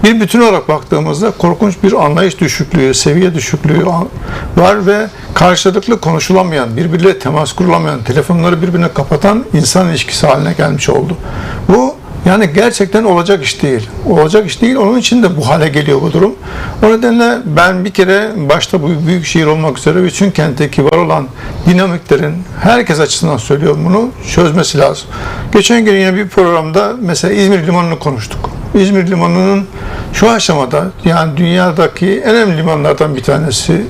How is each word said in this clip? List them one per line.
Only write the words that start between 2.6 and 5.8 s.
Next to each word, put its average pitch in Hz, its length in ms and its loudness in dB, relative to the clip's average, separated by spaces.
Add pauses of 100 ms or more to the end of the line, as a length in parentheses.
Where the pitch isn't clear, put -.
seviye 170 400 2
düşüklüğü 151 520 0
an-, 175 220 -2 (480)
var 190 300 4
ve 208 200 0 (280)
karşılıklı 185 680 2